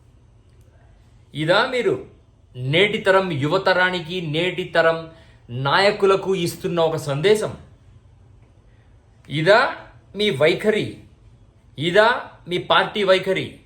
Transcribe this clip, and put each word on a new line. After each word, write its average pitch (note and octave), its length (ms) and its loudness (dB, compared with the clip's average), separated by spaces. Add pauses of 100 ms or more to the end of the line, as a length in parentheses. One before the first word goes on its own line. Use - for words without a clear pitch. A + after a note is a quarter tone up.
(1300)
ఇదా D#3 260 2 (140)
మీరు F#3+ 220 0 (600)
నేటి F3 520 0
తరం F#3+ 200 4 (160)
యువతరానికి, F3+ 760 0 (160)
నేటి F3+ 300 -4 (100)
తరం E3 240 2 (680)
నాయకులకు G3 640 2 (160)
ఇస్తున్న E3+ 320 -6 (100)
ఒక D#3 80 -4 (120)
సందేశం? E3+ 440 0 (1800)
ఇదా E3 300 4 (560)
మీ G#3 140 0 (120)
వైఖరి? F3+ 460 0 (880)
ఇదా G3 320 2 (400)
మీ F3+ 100 -4 (120)
పార్టీ F#3+ 400 2
వైఖరి? F#3 360 0 (180)